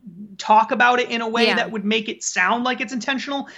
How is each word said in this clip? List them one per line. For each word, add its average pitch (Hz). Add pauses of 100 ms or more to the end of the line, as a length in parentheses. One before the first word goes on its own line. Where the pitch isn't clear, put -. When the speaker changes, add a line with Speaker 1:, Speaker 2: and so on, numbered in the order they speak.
(380)
Speaker 1:
talk 220
about 247
it 247
in 233
a 233
way 226
Speaker 2:
Yeah. 196
Speaker 1:
that 180
would 214
make 214
it -
sound 202
like 254
it's 262
intentional. 269 (100)